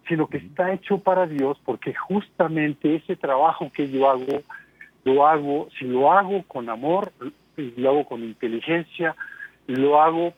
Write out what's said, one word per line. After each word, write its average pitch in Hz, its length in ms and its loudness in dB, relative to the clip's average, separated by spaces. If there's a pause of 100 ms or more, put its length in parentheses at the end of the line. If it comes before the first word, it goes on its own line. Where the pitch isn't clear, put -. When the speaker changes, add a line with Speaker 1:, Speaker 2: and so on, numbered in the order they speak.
Speaker 1:
sino 156 180 0
que - 120 -8
Speaker 2:
Ujú. - 80 -14
Speaker 1:
está 185 260 -2
hecho 190 260 -4
para 185 300 2
Dios 143 360 -2
porque 123 300 -6
justamente 160 1000 -2
ese 180 180 -6
trabajo 156 580 0
que 143 160 -4
yo 135 220 2
hago, 135 320 -2 (640)
lo 139 200 4
hago, 147 440 2 (100)
si 139 60 -10
lo 127 280 2
hago 190 360 2
con 120 200 -10
amor, 156 440 -4 (440)
y 123 220 -10
lo 131 120 2
hago 143 160 2
con 117 180 -12
inteligencia, 156 920 -4 (520)
lo 139 340 4
hago 165 380 2